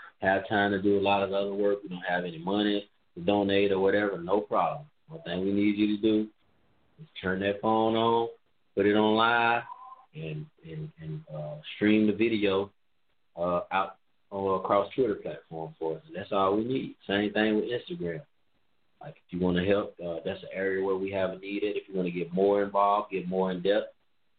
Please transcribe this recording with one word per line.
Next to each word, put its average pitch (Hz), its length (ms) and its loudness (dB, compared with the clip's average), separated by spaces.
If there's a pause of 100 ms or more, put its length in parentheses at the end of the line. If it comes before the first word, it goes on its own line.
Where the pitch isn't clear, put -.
(200)
have 95 280 2
time 101 240 2
to 95 100 -2
do 101 160 4
a - 20 -2
lot 98 220 2
of 95 100 -2
other 98 220 -2
work, 101 300 2
you 90 60 -12
don't 90 180 -12
have 90 160 -2
any 82 140 -8
money 101 520 0 (240)
to 87 60 -12
donate 98 500 2
or 95 80 0
whatever, 98 400 2
no 92 220 0
problem. 80 460 -2 (220)
One 80 140 -16
thing 90 220 -4
we 98 80 0
need 104 240 2
you 104 180 2
to 104 80 -6
do 107 260 2 (680)
is - 80 -20 (140)
turn 92 200 -2
that 101 200 0
phone 110 360 2
on, 117 320 4 (460)
put 98 120 4
it 104 100 6
on 107 180 6
live, 117 480 4 (520)
and, 156 320 -10 (200)
and, 156 240 -10 (120)
and, - 180 -8 (140)
uh, 76 220 -10 (200)
stream 107 300 4
the 104 80 2
video 101 560 0 (680)
uh, 87 240 -2 (100)
out 95 260 -2 (340)
on, 98 300 -2
across 101 340 2
Twitter 117 220 2
platform 80 640 -10
for 80 180 -4
us. 80 100 -14
And 80 100 -14
that's 101 160 -10
all 98 240 2
we 113 80 0
need. 131 320 -4 (100)
Same 101 260 0
thing 107 240 2
with 104 80 2
Instagram. 120 580 -6 (800)
Like, - 160 -16
if - 160 -20
you 87 80 -4
wanna 90 240 2
help, 101 400 0
uh, 85 200 -4
that's 98 180 -6
an - 120 -14
area 95 300 -2
where 95 120 0
we 98 160 -4
have 95 180 0
a 92 80 -10
need 98 260 -6
at. 101 120 -2
If - 120 -8
you 95 80 -8
wanna 90 140 0
get 85 220 -6
more 101 300 4
involved, 101 480 2
get 92 180 -4
more 92 220 0
in 90 120 -6
depth, 101 320 0 (440)